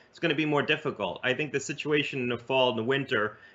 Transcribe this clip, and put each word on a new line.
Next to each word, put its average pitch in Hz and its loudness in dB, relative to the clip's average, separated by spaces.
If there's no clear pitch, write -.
it's - -20
gonna 160 0
be 151 0
more 147 2
difficult. 120 -2
I 127 2
think 147 -4
the 139 -2
situation 147 -2
in 123 -2
the 120 -2
fall 131 4
and 117 -2
the 110 0
winter 123 0